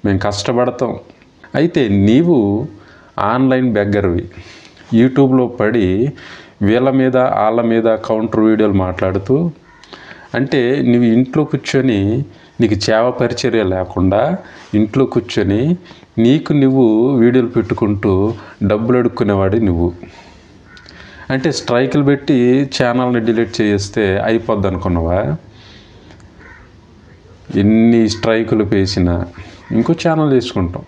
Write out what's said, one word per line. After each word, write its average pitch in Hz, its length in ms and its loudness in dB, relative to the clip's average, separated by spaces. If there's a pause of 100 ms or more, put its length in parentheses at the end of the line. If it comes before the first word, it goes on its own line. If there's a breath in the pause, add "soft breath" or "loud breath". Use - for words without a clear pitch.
మేము 98 140 0
కష్టపడతాం. 120 760 -2 (580)
అయితే 156 340 0
నీవు 110 760 2 (520 loud breath)
ఆన్‌లైన్ 127 540 0
బెగ్గర్వి, 101 560 -2 (680 loud breath)
YouTube-లో 127 520 4
పడి 110 680 0 (500 loud breath)
వీళ్ళ 120 280 2
మీద, 131 260 2
వాళ్ళ 113 440 0
మీద 113 240 0
కౌంటర్ 110 560 0
వీడియోలు 107 320 2
మాట్లాడుతూ, 98 760 -2 (840 loud breath)
అంటే 135 460 -2
నువ్వు 120 240 2
ఇంట్లో 131 400 2
కూర్చొని, 131 800 -2 (360 loud breath)
నీకు 107 140 2
సేవ 110 360 0
పరిచర్య 117 520 -2
లేకుండా 92 760 0 (360 loud breath)
ఇంట్లో 107 300 0
కూర్చొని 113 720 -2 (420 loud breath)
నీకు 127 340 2
నువ్వు 131 640 2
వీడియోలు 120 320 2
పెట్టుకుంటూ 101 840 -2 (280 loud breath)
డబ్బులు 110 360 0
అడుక్కునేవాడి 104 640 0
నువ్వు. 87 320 0 (1400 loud breath)
అంటే 131 160 -2 (100)
స్ట్రైకులు 131 520 0
పెట్టి 135 640 2
ఛానల్ని 123 500 0
డిలీట్ 113 340 -2
చేస్తే 104 440 0 (240)
అయిపోద్ది 113 420 -2
అనుకున్నావా? 87 480 -2 (2500 loud breath)
ఎన్ని 113 520 4
స్ట్రైకులు 110 580 0
పేసినా 95 420 0 (600 loud breath)
ఇంకో 117 160 0 (100)
ఛానల్ 156 340 0
చేసుకుంటాం. 92 520 -4